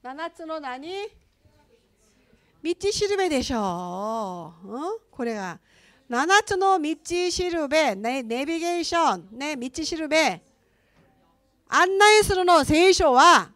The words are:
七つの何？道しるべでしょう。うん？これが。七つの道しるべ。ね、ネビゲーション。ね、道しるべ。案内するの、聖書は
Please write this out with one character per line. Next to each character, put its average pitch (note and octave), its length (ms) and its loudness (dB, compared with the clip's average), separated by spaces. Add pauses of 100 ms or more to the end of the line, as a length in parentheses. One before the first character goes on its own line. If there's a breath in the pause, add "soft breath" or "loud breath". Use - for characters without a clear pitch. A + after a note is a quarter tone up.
七 D4 280 -12
つ E4+ 160 -18
の D#4 140 -8
何？ D#4+ 500 -12 (1500)
道 E4 120 -2 (160)
し G#4 180 -2
る G4 100 -2
べ F#4 100 0
で C4+ 140 0
し C#4 120 -6
ょ F#3 1000 -6 (100)
う。 G3 40 -18
う A3+ 100 -10
ん？ G4 200 -8 (120)
こ B3 140 -10
れ A#3 100 -6
が。 F#3 260 -10 (480 soft breath)
七 D#4+ 340 2
つ G#4 160 -4
の F#4+ 220 2
道 D4+ 140 -4 (360)
し F4+ 200 -4
る D#4+ 180 -4
べ。 C#4+ 260 2
ね、 A#3+ 280 -6
ネ A#3 220 -6
ビ E4 140 -4
ゲ E4+ 220 -2
ー D#4+ 40 -4
シ - 100 -6
ョ D4 220 2
ン。 G#3+ 220 -18
ね、 D4 180 -6
道 B3 140 -8 (120)
し D#4 140 -6
る D#4 120 -6
べ。 C#4 340 0 (1300)
案 F4+ 280 2
内 G#4+ 260 8
す G4+ 120 0
る F#4 100 0
の、 E4+ 220 6
聖 E4+ 260 4
書 D#4 220 2
は C#4 420 6